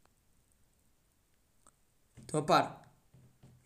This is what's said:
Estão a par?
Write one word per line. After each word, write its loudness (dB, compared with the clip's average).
Estão -4
a -2
par? 2